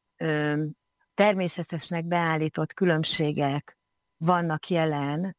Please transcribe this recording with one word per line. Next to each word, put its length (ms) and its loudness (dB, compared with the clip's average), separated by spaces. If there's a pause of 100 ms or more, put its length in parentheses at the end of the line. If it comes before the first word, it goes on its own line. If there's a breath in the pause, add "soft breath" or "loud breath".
(180)
ö, 460 0 (560)
természetesnek 840 0
beállított 680 0
különbségek 1040 0 (400)
vannak 500 0
jelen 720 0